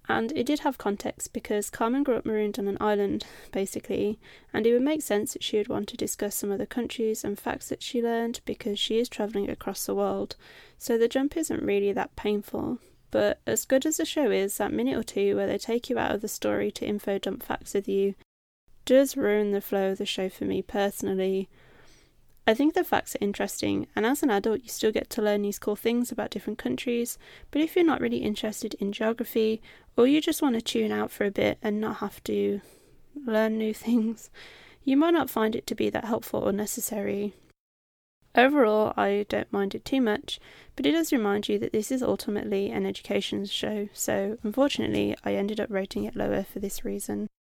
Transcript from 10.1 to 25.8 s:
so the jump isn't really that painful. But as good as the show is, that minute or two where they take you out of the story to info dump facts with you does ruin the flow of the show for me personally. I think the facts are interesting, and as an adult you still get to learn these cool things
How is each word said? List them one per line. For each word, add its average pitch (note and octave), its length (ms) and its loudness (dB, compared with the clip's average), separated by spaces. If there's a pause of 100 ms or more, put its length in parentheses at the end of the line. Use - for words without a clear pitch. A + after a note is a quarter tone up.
so - 180 0
the A#3 120 4
jump C4+ 280 0
isn't - 260 -2
really G3+ 300 2
that - 240 -4
painful. - 640 -2 (320)
But G#3 360 2
as A3 180 0
good C4 200 4
as D#4 140 0
the E4 60 -2
show D4 260 2
is, G3 260 0
that G3+ 160 -2
minute A#3+ 260 0
or A3+ 40 0
two G3+ 340 0
where G3+ 100 0
they G3+ 120 0
take A#3 320 -4
you A#3 80 0
out - 160 0
of G#3 80 -4
the G#3+ 60 -6
story G#3 440 -2
to - 140 -8
info G#3 320 -2
dump G3 240 -6
facts - 320 -6
with G3 140 -2
you G3 260 2 (720)
does C4+ 300 6
ruin G#3 360 2
the G3 80 2
flow G3 320 0
of G3 60 -4
the G3+ 80 -6
show F#3+ 220 -2
for - 160 -8
me F#3+ 180 -2
personally. G3 840 -2 (1000)
I A3 80 8
think D4 200 4
the F4+ 80 4
facts - 320 0
are - 100 -4
interesting, G3+ 680 -2
and G#3+ 100 2
as B3+ 200 2
an C#4 60 4
adult G#3+ 320 2
you - 60 -18
still - 220 0
get - 200 0
to - 120 -2
learn G#3 200 2
these G3+ 180 -4
cool G#3 160 -2
things A#3+ 340 0